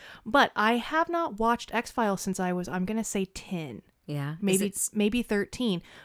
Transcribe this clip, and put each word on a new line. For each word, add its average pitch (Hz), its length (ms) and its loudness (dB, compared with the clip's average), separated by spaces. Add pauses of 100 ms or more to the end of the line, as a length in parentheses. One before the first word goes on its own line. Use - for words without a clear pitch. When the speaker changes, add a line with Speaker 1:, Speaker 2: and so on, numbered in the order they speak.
(260)
Speaker 1:
But 240 300 6
I 220 200 4
have 311 320 0
not 330 300 -2
watched 233 360 0
X-Files 214 460 0
since 190 200 -2
I 180 120 0
was, 180 160 -2
I'm 185 160 -2
gonna 214 200 -2
say 196 200 -2
ten. 156 580 -8 (240)
Speaker 2:
Yeah. 147 280 -4
Is 165 80 -10
Speaker 1:
Maybe, 196 240 4
Speaker 2:
it 190 80 -6
s- - 200 -4
Speaker 1:
maybe 214 280 2
thirteen. 202 600 -2 (220)